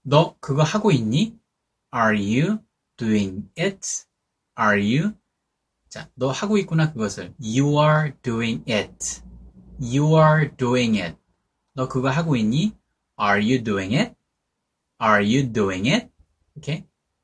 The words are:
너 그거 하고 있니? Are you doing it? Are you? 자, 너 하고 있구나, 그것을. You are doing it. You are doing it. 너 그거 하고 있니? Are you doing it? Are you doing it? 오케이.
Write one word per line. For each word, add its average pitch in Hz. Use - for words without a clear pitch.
너 147
그거 147
하고 208
있니? 131
Are 110
you 135
doing 104
it? -
Are 104
you? 147
자, -
너 135
하고 202
있구나, 160
그것을. 101
You 139
are 151
doing 113
it. -
You 147
are 156
doing 120
it. 82
너 131
그거 131
하고 156
있니? 127
Are 101
you 117
doing 98
it? 220
Are 107
you 123
doing 101
it? 240
오케이. 151